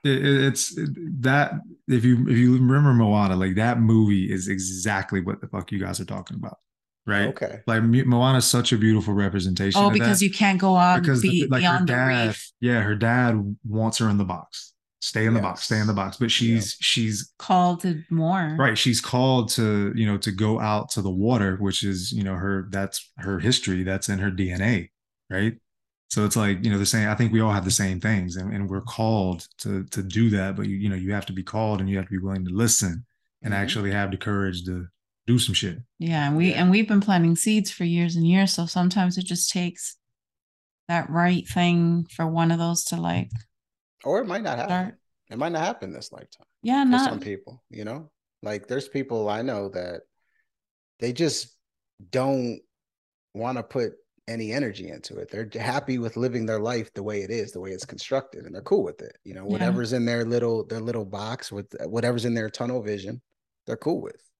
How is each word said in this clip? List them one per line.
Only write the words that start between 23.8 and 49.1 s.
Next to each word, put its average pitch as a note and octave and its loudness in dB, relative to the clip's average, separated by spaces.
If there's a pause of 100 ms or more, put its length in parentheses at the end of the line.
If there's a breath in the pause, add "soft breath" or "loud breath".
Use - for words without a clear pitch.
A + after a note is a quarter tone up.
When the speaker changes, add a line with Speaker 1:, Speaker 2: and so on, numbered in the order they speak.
Speaker 2:
That's F#2+ -4
in G2 -2
her G2 0
D F#2 -2
N F2 -4
A. A2+ 0 (400)
Right. G#2 0 (560)
So G#2+ 0
it's G2+ 0
like, G2+ 0
you A2+ 2
know, G2+ 2
the G2 0
same, A2 2
I G#2+ 0
think A2+ 2
we A2 4
all A2 2
have G2 0
the F#2+ 0
same F#2+ 0
things, F#2 -2
and, F#2+ -6
and G2 -4
we're F#2+ -4
called G#2 -2 (120)
to, G2 -4
to - -8
do G#2+ 2
that. G2 0
But G#2 -4
you, G2 -4
you G2+ -2
know, F#2+ -2
you F#2 -4
have G2+ -4
to F#2 -10
be F#2 -8
called, G#2+ -2
and F#2+ -2
you G2 -2
have F#2 -6
to - -16
be G2 -6
willing F#2+ -4
to F2+ -6
listen G2+ 0 (380)
and G#2 -4
Speaker 1:
Mm-hmm. G2 -2
Speaker 2:
actually G2 -2
have G2+ -2
the G2 -6
courage F#2+ -4
to F2+ -8 (400)
do A#2+ 4
some A#2 0
shit. F2+ -4 (180)
Speaker 3:
Yeah. D#3+ 0
And D3 2
we, F3 4
Speaker 1:
Yeah. E3+ 0
Speaker 3:
and F3+ 6
we've G#3+ 4
been G3+ 4
planting E3+ 4
seeds G#3+ 0
for - -6
years E3+ 0
and E3 2
years. F#3+ 4
So E3+ -2
sometimes F3+ 0
it F#3 -6
just - -2
takes - -4 (920)
that E3+ -2
right F3 2
thing E3+ 2
for E3 -4
one E3 2
of E3 2
those E3+ -2
to, E3+ -4
like, E3+ -2 (720)
Speaker 1:
Or F3 0
it A#3+ -4
might G3 -4
not D3 -4
happen. C3 -4
Speaker 3:
start. F#3 -4 (360)
Speaker 1:
It G2+ -12
might D#3 -4
not D#3+ -2
happen E3+ -6
this - -14
lifetime - -20 (160)
Speaker 3:
Yeah, C4+ 2
Speaker 1:
for B3+ 4
Speaker 3:
not B3+ 4
Speaker 1:
some - -6
people, - -12
you G#2+ -14
know? C#3+ -12 (320)
Like, G#2 -8
there's C3+ -6
people A#2+ -4